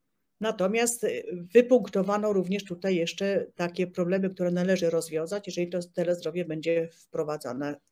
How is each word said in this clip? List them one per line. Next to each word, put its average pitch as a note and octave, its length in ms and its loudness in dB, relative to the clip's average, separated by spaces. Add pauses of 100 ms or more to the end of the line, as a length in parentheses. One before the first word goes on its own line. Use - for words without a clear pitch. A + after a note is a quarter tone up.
(400)
Natomiast, A3 640 0
y, B2 200 -2 (300)
wypunktowano G#3 800 4
również G3 320 0
tutaj F3+ 320 -2
jeszcze F3 580 -2
takie F3 320 -2
problemy, F#3 440 -2
które F3+ 200 -2
należy F3 400 2
rozwiązać, E3 560 -2
jeżeli F3 220 -4
to F3+ 120 -4 (140)
telezdrowie F3 500 -2
będzie E3 480 0
wprowadzane D3 840 -6 (160)